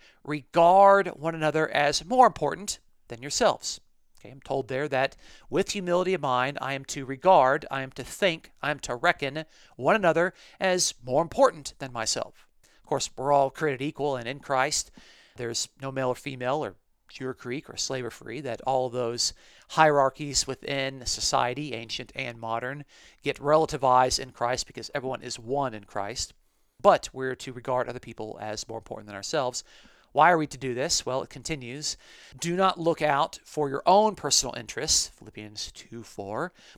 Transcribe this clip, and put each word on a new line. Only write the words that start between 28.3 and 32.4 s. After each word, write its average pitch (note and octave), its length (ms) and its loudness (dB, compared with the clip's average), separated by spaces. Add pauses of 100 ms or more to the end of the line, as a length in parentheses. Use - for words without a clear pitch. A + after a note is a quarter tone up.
as G#2+ 260 -8
more A2+ 120 -10
important G#2+ 280 -14
than G#2 80 -14
ourselves. B2 480 -4 (500)
Why D#3 200 8
are E3 60 6
we D3+ 100 -2
to - 100 -14
do B2+ 160 -4
this? C#3+ 320 -2
Well, C3 160 -2
it - 80 -12
continues, C#3 680 -10 (400)
"Do E3+ 200 -4